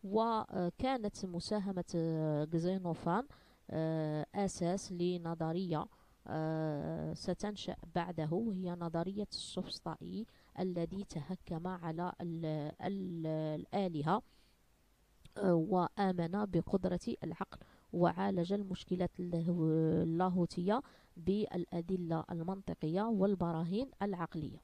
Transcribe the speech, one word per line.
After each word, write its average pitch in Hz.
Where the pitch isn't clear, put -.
وكانت 214
مساهمة 185
غزينوفان، 180
آه، 156
أساس 190
لنظرية، 170
آه، 156
ستنشأ 202
بعده، 170
وهي 185
نظرية 175
السوفسطائي 180
الذي 180
تهكم 170
على 170
ال-، 156
ال-، 185
الآلهة، 180
آه، 185
وآمن 180
بقدرة 180
العقل، -
وعالج 175
المشكلات 185
الله-، 170
اللاهوتية 180
بالأدلة 175
المنطقية 175
والبراهين 190
العقلية 175